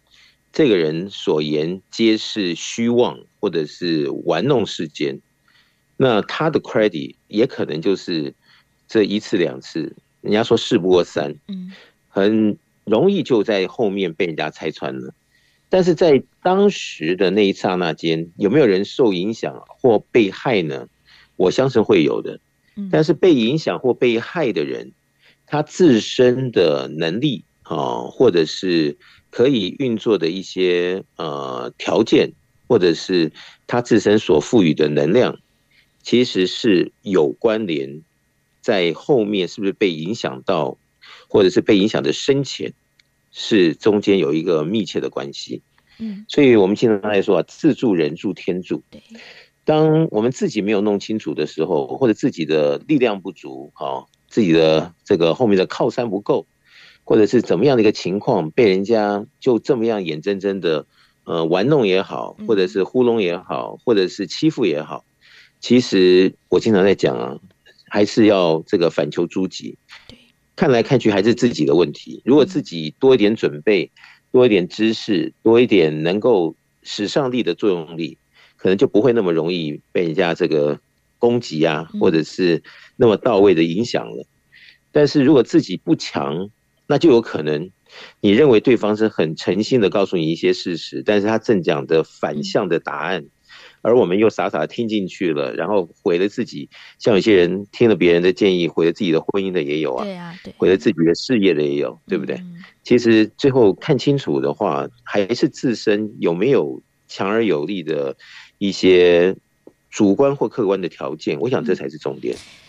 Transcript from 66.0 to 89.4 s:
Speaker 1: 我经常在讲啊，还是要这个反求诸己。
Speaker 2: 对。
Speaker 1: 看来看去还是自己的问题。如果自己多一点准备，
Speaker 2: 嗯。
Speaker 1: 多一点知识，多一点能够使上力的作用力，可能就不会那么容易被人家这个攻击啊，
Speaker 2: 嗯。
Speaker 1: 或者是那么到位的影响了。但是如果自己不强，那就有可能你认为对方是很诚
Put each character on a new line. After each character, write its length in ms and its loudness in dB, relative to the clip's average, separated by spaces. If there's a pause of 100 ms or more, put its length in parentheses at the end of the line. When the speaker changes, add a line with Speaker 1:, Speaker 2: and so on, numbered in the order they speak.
Speaker 1:
我 100 4
经 140 0
常 100 4
在 120 4
讲 240 -2
啊， 180 -8 (540)
还 160 0
是 180 2
要 420 4
这 120 0
个 100 2
反 220 -2
求 160 -2
诸 200 -4
己。 300 -12 (300)
Speaker 2:
对。 100 -20 (400)
Speaker 1:
看 160 2
来 100 4
看 160 2
去 120 2
还 120 2
是 120 4
自 160 0
己 160 -2
的 80 4
问 180 2
题。 320 -18
如 100 2
果 100 6
自 180 -4
己 360 -10
多 160 4
一 40 4
点 180 2
准 240 -4
备， 240 2
Speaker 2:
嗯。 60 -16 (400)
Speaker 1:
多 140 6
一 40 6
点 200 2
知 240 -2
识， 400 -4 (100)
多 160 4
一 80 4
点 360 2
能 180 -2
够 340 2 (280)
使 260 -8
上 240 -2
力 100 -2
的 120 -2
作 160 -2
用 260 -4
力， 220 -10 (400)
可 100 -2
能 80 2
就 100 2
不 140 2
会 140 4
那 80 0
么 100 0
容 180 -2
易 300 -6 (100)
被 120 -2
人 120 -2
家 200 0
这 120 -2
个 320 0 (400)
攻 220 2
击 240 -4
啊， 300 -2
Speaker 2:
嗯。 60 -6
Speaker 1:
或 100 2
者 120 2
是 400 -2 (340)
那 100 2
么 100 4
到 220 0
位 160 6
的 100 2
影 180 -2
响 320 -6
了。 120 -14 (640)
但 160 4
是 140 2
如 100 6
果 100 6
自 200 2
己 160 -6
不 180 0
强， 540 -6 (360)
那 120 0
就 120 4
有 120 6
可 200 -8
能 280 -4 (500)
你 100 2
认 200 4
为 100 6
对 160 4
方 180 0
是 140 0
很 260 -4
诚 280 -2